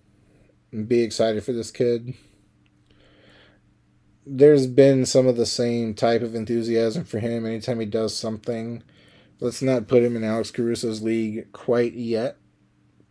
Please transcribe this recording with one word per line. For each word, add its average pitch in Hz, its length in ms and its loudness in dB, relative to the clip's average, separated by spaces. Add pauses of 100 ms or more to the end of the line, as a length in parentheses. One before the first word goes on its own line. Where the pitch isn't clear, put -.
(880)
be 120 140 2
excited 110 420 0
for - 80 -6
this 113 200 -6
kid. 120 420 -2 (2250)
There's 139 380 6
been 131 400 6
some 127 220 4
of 120 100 2
the 117 80 2
same 117 480 -2
type 117 300 0
of 113 100 -6
enthusiasm 113 720 -2
for 113 140 -6
him 117 260 -4
anytime 113 340 -6
he 113 60 -4
does 107 320 -4
something. 117 640 -8 (580)
Let's 120 220 -6
not 127 260 0
put 127 140 6
him 120 140 0
in 113 80 -4
Alex 110 260 -2
Caruso's 117 540 -4
league 113 480 -4
quite 120 420 -2
yet, 117 420 -4 (760)